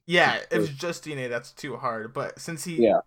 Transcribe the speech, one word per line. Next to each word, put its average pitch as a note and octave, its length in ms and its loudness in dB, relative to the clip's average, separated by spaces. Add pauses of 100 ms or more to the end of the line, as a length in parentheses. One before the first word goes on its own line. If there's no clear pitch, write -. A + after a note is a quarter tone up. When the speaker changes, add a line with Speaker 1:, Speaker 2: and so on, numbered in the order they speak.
Speaker 1:
Yeah, D#3+ 300 4
if - 160 -6
Speaker 2:
it E3+ 100 2
Speaker 1:
it's D#3+ 120 0
just E3+ 320 -6
D D3+ 80 -8
N C#3 60 -6
A, B2+ 100 -4
that's A#2+ 220 -6
too B2+ 260 -10
hard. A#2 360 -6
But C3 260 -6
since E3 260 -8
he E3 180 2
Speaker 2:
Yeah. G2+ 240 6